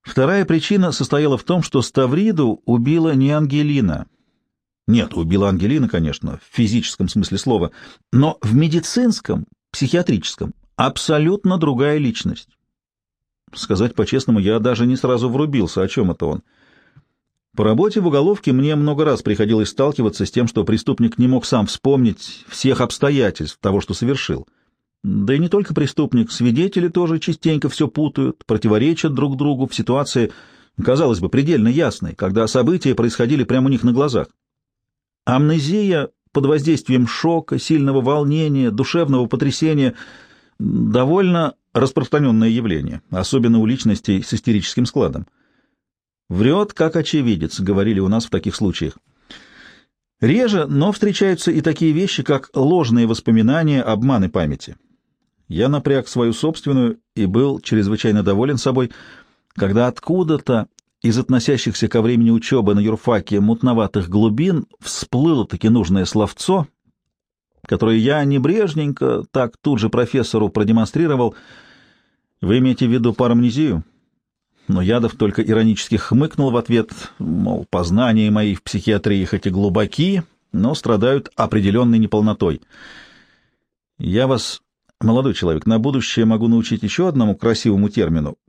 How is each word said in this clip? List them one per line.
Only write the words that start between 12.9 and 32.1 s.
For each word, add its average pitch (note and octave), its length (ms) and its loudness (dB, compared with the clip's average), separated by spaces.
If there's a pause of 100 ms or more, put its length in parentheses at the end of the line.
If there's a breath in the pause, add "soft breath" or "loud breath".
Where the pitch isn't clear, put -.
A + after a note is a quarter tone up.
Сказать A2 420 -2
по-честному, A#2 440 0
я G#2 200 0
даже A#2 260 0
не B2+ 100 2
сразу B2+ 340 0
врубился, C3 520 -2
о F#2+ 60 0
чём G2 240 0
это E2 140 -6
он. D#2+ 180 -4 (1120 soft breath)
По G#2+ 80 -2
работе E3 380 0
в F3 60 0
уголовке D#3 460 2
мне C#3+ 220 0
много D3 280 0
раз C#3+ 200 0
приходилось G#2+ 460 0
сталкиваться C3 560 -2
с - 60 -10
тем, B2 160 0
что A2+ 160 -2
преступник A2+ 540 0
не B2 100 2
мог B2+ 160 2
сам A2+ 220 0
вспомнить - 840 -2
всех B2+ 340 -2
обстоятельств A#2+ 800 -2
того, G2 220 0
что F#2 140 -6
совершил. A#2 520 -4 (560)
Да G2+ 300 -2
и C#3+ 60 2
не E3+ 100 0
только G3+ 240 0
преступник, C#3 580 0
свидетели E3+ 560 0
тоже E3 320 0
частенько D#3 500 -2
всё - 180 -2
путают, C#3 580 -4
противоречат A#2 680 0
друг C3+ 220 -2
другу C3+ 300 -2
в - 60 -12
ситуации, B2 580 -2 (520 loud breath)
казалось B2+ 360 2
бы, F2+ 100 -4
предельно C3+ 380 2
ясной, A#2+ 460 -2